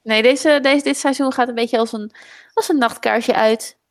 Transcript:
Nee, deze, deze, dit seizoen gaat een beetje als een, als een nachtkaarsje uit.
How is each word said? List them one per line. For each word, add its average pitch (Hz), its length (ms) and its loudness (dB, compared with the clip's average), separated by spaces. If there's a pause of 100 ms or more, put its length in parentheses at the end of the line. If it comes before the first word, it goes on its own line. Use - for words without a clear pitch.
Nee, 220 200 0
deze, 285 400 4
deze, 277 220 2
dit 277 120 -2
seizoen 269 360 -2
gaat 247 160 -2
een 247 60 -8
beetje 233 240 -2
als 226 140 -2
een, 214 180 -10 (440)
als 453 140 -2
een 320 100 2
nachtkaarsje 226 560 0
uit. 220 440 0 (120)